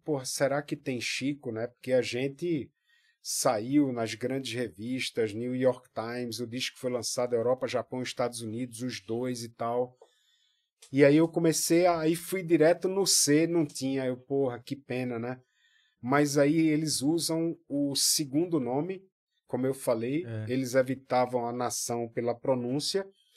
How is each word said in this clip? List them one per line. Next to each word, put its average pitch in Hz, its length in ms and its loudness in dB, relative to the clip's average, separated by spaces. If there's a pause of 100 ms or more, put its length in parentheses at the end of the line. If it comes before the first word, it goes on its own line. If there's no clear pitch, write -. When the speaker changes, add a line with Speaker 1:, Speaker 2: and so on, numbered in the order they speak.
Speaker 1:
"Porra, 139 200 -2
será 139 380 0
que 147 140 -8
tem 131 240 -6
Chico, 135 500 -4
né?" 113 180 -6
Porque - 240 -8
a 127 100 4
gente 139 680 -4 (520)
saiu 131 720 2
nas 113 220 -2
grandes 120 380 -6
revistas, 117 800 -4
New 123 240 -4
York 127 360 2
Times, 117 460 -6
o 120 80 -6
disco 123 320 -8
foi 127 140 -4
lançado 123 420 -2
Europa, 123 320 2
Japão, 120 340 -4
Estados 120 400 -4
Unidos, 113 420 -8
os 120 180 -6
dois 120 420 -4
e 117 60 -10
tal. 120 480 -4 (960)
E 139 120 6
aí 143 120 8
eu 165 100 6
comecei 165 600 2
a... 170 120 4
aí 160 160 2
fui 185 280 -6
direto 165 440 4
no 190 180 2
C, 156 440 4
não 170 180 2
tinha, 135 380 -4
eu, 127 120 -2
"Porra, 127 460 -2
que 135 140 -8
pena, 123 420 -4
né?" 127 220 -6 (600)
Mas 139 380 2
aí 156 300 6
eles 151 340 0
usam 165 540 0 (100)
o 143 300 -2
segundo 156 640 2
nome, 156 420 -2 (460)
como 127 180 -2
eu 135 80 0
falei, 131 500 -2
Speaker 2:
É. 110 240 -8
Speaker 1:
eles 127 260 -2
evitavam 127 720 0
a 120 40 -4
nação 120 560 -4
pela 117 260 -2
pronúncia, 135 680 -2 (320)